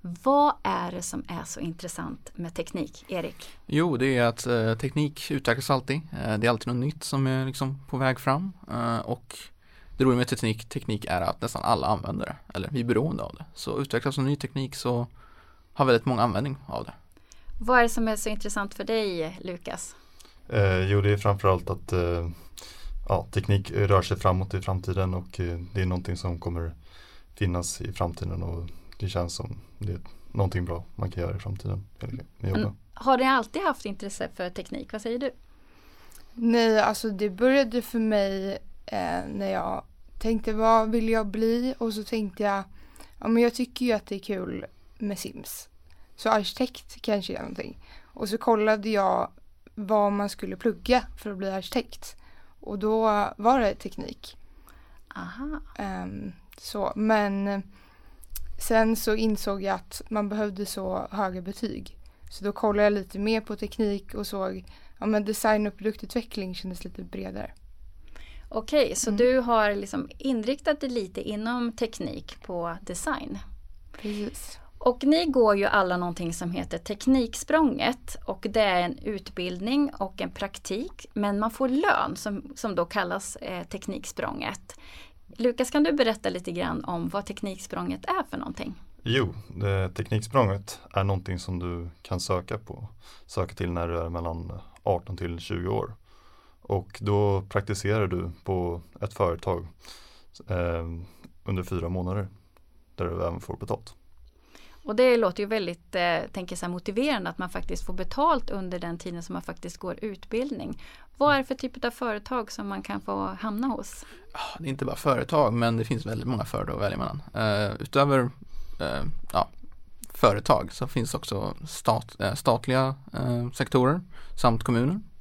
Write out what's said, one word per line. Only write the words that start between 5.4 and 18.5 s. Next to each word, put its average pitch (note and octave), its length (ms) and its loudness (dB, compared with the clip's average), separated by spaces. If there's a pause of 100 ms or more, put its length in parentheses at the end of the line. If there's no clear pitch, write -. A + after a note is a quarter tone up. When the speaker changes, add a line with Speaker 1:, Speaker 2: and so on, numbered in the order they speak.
Speaker 2:
alltid. C3+ 260 2
Eh, A2 420 -2
det A2+ 80 2
är A#2+ 40 6
alltid A2+ 160 0
något A#2+ 100 -2
nytt C#3 280 -2
som C3+ 220 2
är C3 200 2
liksom C3+ 420 -4
på - 80 -4
väg C3 240 2
fram. F3 320 2 (180)
Eh, A#2 280 0
och - 400 -6 (580)
det B2+ 80 6
roliga B2+ 140 8
med B2 100 2
teknik, A2+ 400 0
teknik - 360 -4
är F2+ 160 0
att - 200 0
nästan - 240 -4
alla G2 220 2
använder - 400 0
det. - 100 -8 (180)
Eller - 180 -4
vi C3 80 0
är A#2 40 0
beroende B2 380 2
av - 120 -8
det. - 100 -14 (100)
Så - 260 -4
utvecklas C3+ 380 -2
en C3+ 60 2
ny C#3 120 2
teknik C3+ 400 -6
så A#2+ 300 0 (680)
har D3+ 120 2
väldigt A#2+ 220 6
många A#2+ 160 4
användning A#2+ 340 2 (100)
av A#1 180 -4
det. - 80 -12 (680)
Speaker 1:
Vad B3 180 6
är A#3+ 40 10
det A#3 60 6
som A3+ 200 2
är A3 80 0
så G#3 120 -4
intressant G#3 460 -4